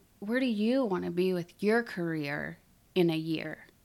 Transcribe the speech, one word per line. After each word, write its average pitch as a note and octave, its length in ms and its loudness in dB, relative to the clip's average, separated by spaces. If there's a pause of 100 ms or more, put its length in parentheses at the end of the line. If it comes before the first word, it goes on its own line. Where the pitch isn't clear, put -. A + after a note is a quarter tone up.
(200)
where A3+ 200 -2
do C4+ 60 2
you A#3 400 2
wanna F3+ 240 -2
be F3+ 240 0
with E3+ 180 -4 (120)
your A3 180 4
career D#3+ 800 -4 (340)
in F3 160 4
a D#3+ 60 2
year?" D#3+ 500 -6 (200)